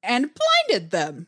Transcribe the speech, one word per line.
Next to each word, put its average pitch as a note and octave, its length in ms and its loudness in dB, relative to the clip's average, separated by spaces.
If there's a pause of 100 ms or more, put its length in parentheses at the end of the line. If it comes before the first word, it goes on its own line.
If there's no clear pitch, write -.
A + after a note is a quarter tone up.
And B3 320 0
blinded D5+ 580 0
them. D#3 360 -4